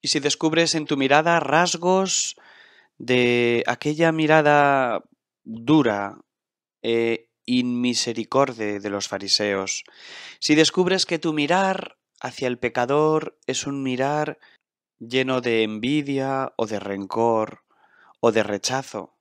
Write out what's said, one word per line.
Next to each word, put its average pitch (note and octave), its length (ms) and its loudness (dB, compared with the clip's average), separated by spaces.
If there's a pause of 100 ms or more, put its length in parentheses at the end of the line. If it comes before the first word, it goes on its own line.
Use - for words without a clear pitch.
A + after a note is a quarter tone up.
Y - 80 -8
si D3+ 120 0
descubres D#3+ 560 2
en D3+ 100 -2
tu D3+ 100 0
mirada D3+ 440 4
rasgos F3 960 0 (600)
de A#2+ 720 2
aquella D#3 460 0
mirada D3 920 4 (400)
dura, A2+ 800 0 (600)
e A#2 480 -2 (160)
inmisericorde B2 1300 -2
de G2+ 100 -6
los G2 200 -6
fariseos, G2 720 -2 (560)
si - 160 2
descubres F3+ 520 2
que E3+ 120 -4
tu D#3 140 -4
mirar F#3 680 -2 (220)
hacia B2 260 -6
el B2 140 -4
pecador D3 760 0 (120)
es - 180 -4
un C#3 160 -6
mirar C3+ 560 -2 (640)
lleno B2+ 400 0
de A#2 240 2
envidia C3+ 920 -4
o A2+ 140 -2
de G#2 100 -6
rencor G#2+ 840 -2 (560)
o A#2+ 100 4
de G#2 140 2
rechazo G#2 760 -4